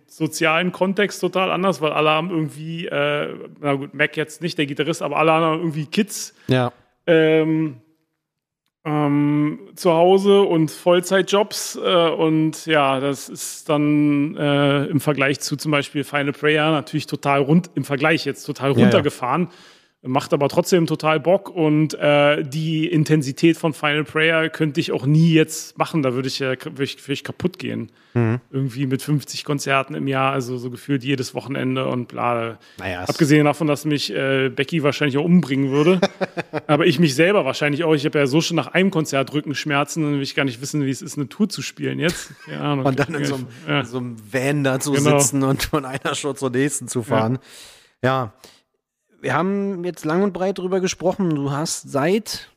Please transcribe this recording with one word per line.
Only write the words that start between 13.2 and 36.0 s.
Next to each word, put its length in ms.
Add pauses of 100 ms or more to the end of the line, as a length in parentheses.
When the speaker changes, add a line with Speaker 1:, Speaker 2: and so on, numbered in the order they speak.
Speaker 1:
ist 400
dann, 680
äh, 500
im 140
Vergleich 400
zu 160
zum 140
Beispiel 340
Final 280
Prayer 380
natürlich 360
total 340
rund-, 340
im 100
Vergleich 400
jetzt 200
total 280
Speaker 2:
Ja, 60
ja. 60
Speaker 1:
runtergefahren, 640 (540)
macht 300
aber 160
trotzdem 380
total 340
Bock 300
und, 420
äh, 500
die 440
Intensität 720
von 160
Final 300
Prayer 440
könnte 320
ich 120
auch 120
nie 300
jetzt 420
machen, 260
da 120
würde 140
ich 100
ja 180
k-, 140
würd 180
ich, 80 (100)
würd 120
ich 40
kaputt 360
gehen. 340 (220)
Speaker 2:
Mhm. 260 (100)
Speaker 1:
Irgendwie 360
mit 160
fünfzig 420
Konzerten 500
im 140
Jahr, 240
also 240
so 140
gefühlt 340
jedes 300
Wochenende 520
und 220
bla. 500 (200)
Speaker 2:
Naja, 240
es 80
Speaker 1:
Abgesehen 340
davon, 220
dass 180
mich, 260
äh, 380
Becky 340
wahrscheinlich 360
auch 60
umbringen 460
würde, 300